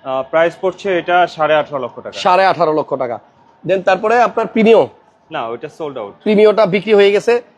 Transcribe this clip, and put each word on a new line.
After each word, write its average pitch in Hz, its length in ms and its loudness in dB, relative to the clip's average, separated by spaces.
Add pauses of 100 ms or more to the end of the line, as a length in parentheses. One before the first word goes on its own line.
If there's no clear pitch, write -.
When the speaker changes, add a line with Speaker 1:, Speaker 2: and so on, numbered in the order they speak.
Speaker 1:
আহ, 131 260 -6
প্রাইস 165 320 0
পড়ছে 185 360 -4
এটা 175 300 2
সাড়ে 156 280 0
আঠারো 143 280 -4
লক্ষ 117 120 -10
টাকা। 110 240 -14
Speaker 2:
সাড়ে 190 260 2
আঠারো 156 280 0
লক্ষ 147 220 -4
টাকা। 120 240 -6 (480)
Then 185 140 0
তারপরে 214 400 0
আপনার 220 260 -2
প্রিমিও? 208 420 4 (420)
Speaker 1:
না, 135 160 -8
ওইটা 120 220 -10
সোল্ড 147 280 -12
আউট। 104 160 -12 (100)
Speaker 2:
প্রিমিওটা 214 420 4
বিক্রি 196 280 -2
হয়ে 202 180 4
গেছে। 233 300 0 (160)